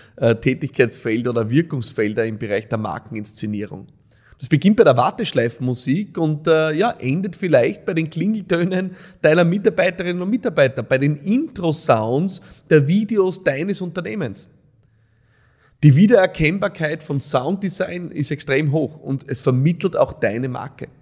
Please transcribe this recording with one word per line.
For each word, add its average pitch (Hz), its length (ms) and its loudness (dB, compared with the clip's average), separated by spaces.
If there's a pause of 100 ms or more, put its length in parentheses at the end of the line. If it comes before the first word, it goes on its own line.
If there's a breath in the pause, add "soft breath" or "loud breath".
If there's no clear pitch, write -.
(160 loud breath)
äh, 117 180 4
Tätigkeitsfelder 120 960 -2
oder 113 180 -2
Wirkungsfelder 120 800 -2
im 113 120 -6
Bereich 107 300 -4
der 117 80 -4
Markeninszenierung. 104 1080 -8 (520 soft breath)
Das - 120 -14
beginnt 196 260 2
bei 220 80 6
der 131 140 6
Warteschleifenmusik 123 1200 -2
und, 156 280 -2
äh, 156 260 2
ja, 190 180 0
endet 170 460 -4
vielleicht 151 500 0
bei 190 80 -4
den 160 160 -2
Klingeltönen 185 800 -2 (320 loud breath)
deiner 170 220 6
Mitarbeiterinnen 180 760 0
und 180 80 -6
Mitarbeiter, 151 540 0
bei 131 160 0
den 147 180 0
Intro-Sounds 160 1300 0 (260 loud breath)
der 147 180 6
Videos 196 560 0
deines 165 380 -2
Unternehmens. 180 680 -8 (1300)
Die 147 140 8
Wiedererkennbarkeit 185 1080 2
von 143 160 -4
Sounddesign 175 920 -4
ist - 200 -6
extrem 147 420 -2
hoch 147 260 -2
und 139 280 -8
es - 140 -8
vermittelt 156 560 0
auch - 160 0
deine 117 360 -4
Marke. - 400 -12 (140)